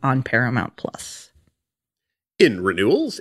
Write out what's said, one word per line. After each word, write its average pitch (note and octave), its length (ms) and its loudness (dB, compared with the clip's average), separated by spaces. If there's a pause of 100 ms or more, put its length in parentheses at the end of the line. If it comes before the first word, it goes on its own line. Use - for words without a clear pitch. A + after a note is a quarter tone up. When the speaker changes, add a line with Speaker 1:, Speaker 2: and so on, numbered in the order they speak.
Speaker 1:
on C3 200 2
Paramount A#2 540 -2
Plus. - 540 -12 (1080)
Speaker 2:
In G#2+ 220 4
renewals, G#2 600 0